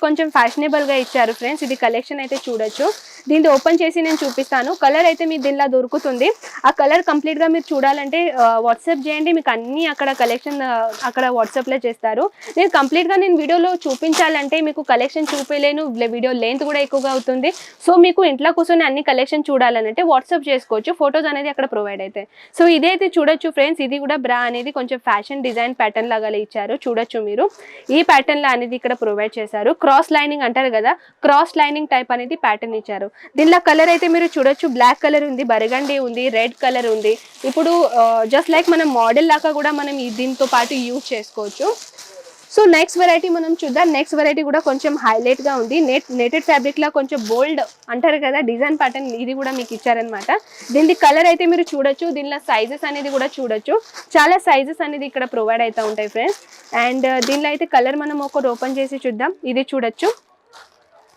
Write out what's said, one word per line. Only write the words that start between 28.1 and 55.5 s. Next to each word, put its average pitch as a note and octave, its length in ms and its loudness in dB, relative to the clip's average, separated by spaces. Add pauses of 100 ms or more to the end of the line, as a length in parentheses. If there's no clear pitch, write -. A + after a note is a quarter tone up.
లా C#4 60 0
అనేది B3 280 -2
ఇక్కడ B3 160 -4
ప్రొవైడ్ G#3+ 460 -4
చేశారు. G#3+ 340 -2
క్రాస్ C#4 400 2
లైనింగ్ D4 300 0
అంటారు B3+ 340 0
కదా, A3+ 160 2 (300)
క్రాస్ D4+ 360 4
లైనింగ్ D4 360 0
టైప్ B3+ 180 0
అనేది B3 220 -4
ప్యాటర్న్ A3+ 420 -2
ఇచ్చారు. G3+ 340 -8 (260)
దీనిలో D#4+ 220 6
కలర్ E4 300 4
అయితే E4+ 200 2
మీరు E4+ 160 2
చూడొచ్చు, D4 440 0
బ్లాక్ B3 340 2
కలర్ D4 220 2
ఉంది, C4+ 180 -4
బర్గండీ B3+ 560 -2
ఉంది, B3 300 -2
రెడ్ A3+ 340 -2
కలర్ B3 240 0
ఉంది. A3 320 0 (260)
ఇప్పుడు, D#4+ 460 2 (100)
ఆ, A3+ 240 4 (100)
just E4 200 2
like E4+ 160 4
మనం D#4+ 220 2
మోడల్ A#3+ 360 4
లాగా D#4 240 2
కూడా D4 180 -2
మనం C#4+ 360 -4
ఈ A#3+ 40 -8
దీంతో B3+ 420 -2
పాటు A#3+ 220 0
యూజ్ B3+ 380 -6
చేసుకోవచ్చు. A3 640 -6 (800)
So, G#4 160 6
నెక్స్ట్ E4 280 2
వెరైటీ F4 300 4
మనం E4 360 -2
చూద్దాం. D#4 280 2
నెక్స్ట్ D#4 240 -2
వెరైటీ D4+ 260 2
కూడా D4 160 0
కొంచెం C#4+ 380 -2
హైలైట్గా B3+ 600 0
ఉంది. B3 240 0
నెట్-, C4 400 0
నెటెడ్ B3+ 240 0
ఫ్యాబ్రిక్లో D4 460 0
కొంచెం C#4 380 -2
బోల్డ్ C4+ 320 0 (280)
అంటారు C4+ 280 0 (100)
కదా C#4+ 140 0
డిజైన్ A#3+ 380 -2
ప్యాటర్న్, C4+ 280 -2
ఇది A#3+ 260 -6
కూడా C4 260 -6
మీకు B3 160 -10
ఇచ్చారనమాట. A3+ 640 -2 (320)
దీని D#4 220 4
కలర్ D#4+ 320 4
అయితే E4+ 200 2
మీరు E4+ 160 4
చూడొచ్చు, C#4+ 480 -2
దీనిలో C#4+ 280 -6
సైజెస్ C4+ 480 -2
అనేది C#4+ 240 -6
కూడా C4+ 160 -2
చూడొచ్చు, C4 540 -4 (360)
చాలా D#4+ 220 6
సైజెస్ D#4 440 0
అనేది D4 240 -8
ఇక్కడ C4 180 -6
ప్రొవైడ్ A#3 380 -2